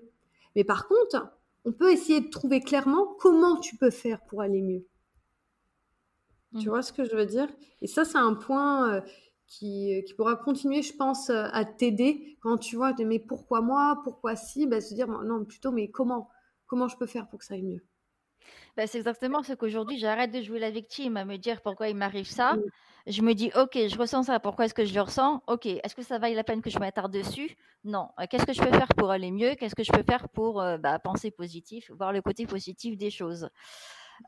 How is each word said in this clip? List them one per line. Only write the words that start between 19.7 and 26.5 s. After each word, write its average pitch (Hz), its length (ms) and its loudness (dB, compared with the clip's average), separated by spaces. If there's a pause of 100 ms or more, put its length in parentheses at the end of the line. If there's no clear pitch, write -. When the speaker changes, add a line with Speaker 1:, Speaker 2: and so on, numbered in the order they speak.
Speaker 2:
j'arrête 220 340 0
de 247 100 -6
jouer 220 180 -8
la 220 120 -2
victime, 226 460 -6
à 196 80 -4
me 196 120 -8
dire 226 240 -6
pourquoi 214 280 -4
il 208 60 -4
m'arrive 196 320 -4
ça. 240 280 0
Speaker 1:
Mm. 214 40 0 (480)
Speaker 2:
Je 208 140 -4
me 226 120 6
dis, 220 260 0
ok, 262 140 4 (140)
je 202 100 -6
ressens 240 260 0
ça, 247 160 0
pourquoi 226 260 0
est-ce 226 80 0
que 220 120 0
je 196 80 -2
le 202 80 2
ressens ? 262 460 2
Ok, 240 180 -2
est-ce 202 300 -6
que 254 80 -12
ça 240 160 -6
vaille 233 160 0
la 220 80 0
peine 226 180 -2